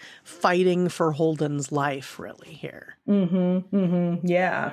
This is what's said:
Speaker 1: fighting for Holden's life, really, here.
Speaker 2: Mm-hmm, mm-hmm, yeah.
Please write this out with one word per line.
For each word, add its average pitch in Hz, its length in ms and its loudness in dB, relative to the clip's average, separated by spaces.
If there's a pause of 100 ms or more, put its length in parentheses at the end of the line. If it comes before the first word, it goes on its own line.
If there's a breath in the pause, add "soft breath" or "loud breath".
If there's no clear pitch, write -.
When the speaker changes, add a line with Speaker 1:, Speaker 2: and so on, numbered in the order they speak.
(240 loud breath)
Speaker 1:
fighting 180 640 2
for 160 240 0
Holden's 147 580 -2
life, 143 480 -2
really, - 360 -16
here. - 420 -16 (100)
Speaker 2:
Mm-hmm, 185 720 2
mm-hmm, 175 500 0
yeah. 175 460 0